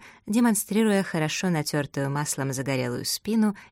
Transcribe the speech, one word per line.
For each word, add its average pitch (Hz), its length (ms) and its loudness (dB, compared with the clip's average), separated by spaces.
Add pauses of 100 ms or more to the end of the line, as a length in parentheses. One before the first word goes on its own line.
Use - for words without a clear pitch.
(260)
демонстрируя 214 760 2
хорошо 156 480 -2
натёртую 143 580 -2
маслом 139 440 -4
загорелую 127 520 -4
спину 214 500 0 (160)